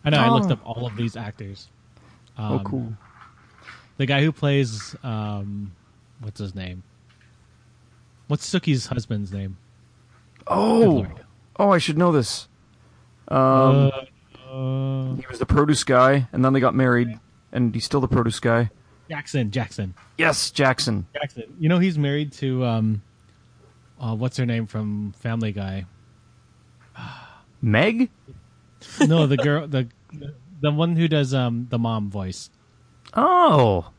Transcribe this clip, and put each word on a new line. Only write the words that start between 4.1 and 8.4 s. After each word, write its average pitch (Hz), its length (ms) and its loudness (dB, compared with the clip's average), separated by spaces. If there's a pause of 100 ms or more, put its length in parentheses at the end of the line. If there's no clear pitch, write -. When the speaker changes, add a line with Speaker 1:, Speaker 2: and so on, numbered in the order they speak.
Speaker 1:
who 156 80 2
plays, 139 720 -2
um, 101 720 -8 (480)
what's 107 180 -14
his 101 160 -10
name? 92 300 -12 (1400)
What's - 200 -4